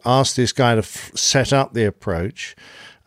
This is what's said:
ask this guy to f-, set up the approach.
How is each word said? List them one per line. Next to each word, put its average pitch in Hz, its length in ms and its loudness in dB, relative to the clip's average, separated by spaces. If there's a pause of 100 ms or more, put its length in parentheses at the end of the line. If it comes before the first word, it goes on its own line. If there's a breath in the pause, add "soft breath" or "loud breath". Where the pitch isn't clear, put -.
ask 127 300 2
this 120 160 0
guy 120 240 2
to 110 40 2
f-, - 360 -8
set 127 380 0
up 135 200 2
the 110 120 0
approach. 95 720 -6 (520 loud breath)